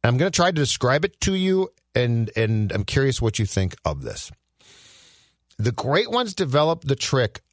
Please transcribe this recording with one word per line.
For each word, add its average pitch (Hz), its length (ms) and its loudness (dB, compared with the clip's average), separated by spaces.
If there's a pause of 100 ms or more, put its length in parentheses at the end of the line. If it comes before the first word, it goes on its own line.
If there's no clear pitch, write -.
I'm 120 140 2
gonna 175 140 2
try 175 160 2
to 185 80 0
describe 143 500 0
it - 160 -6
to 196 140 0
you, 185 340 2 (240)
and, 117 420 0
and 107 360 0
I'm 101 120 -2
curious 135 380 0
what 110 180 -2
you 107 60 0
think 95 300 -2 (100)
of 73 160 -4
this. - 300 -12 (1300)
The 110 140 0
great 175 380 0
ones 226 240 -2
develop 156 500 2
the 139 120 0
trick - 460 -2 (120)